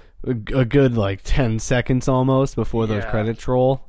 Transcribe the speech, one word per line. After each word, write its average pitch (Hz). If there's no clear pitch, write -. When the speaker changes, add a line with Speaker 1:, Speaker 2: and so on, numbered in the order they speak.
Speaker 1:
a, 127
a 131
good, 131
like, 98
ten 113
seconds 127
almost 131
before 113
those 107
Speaker 2:
Yeah. 110
Speaker 1:
credits 110
roll. 127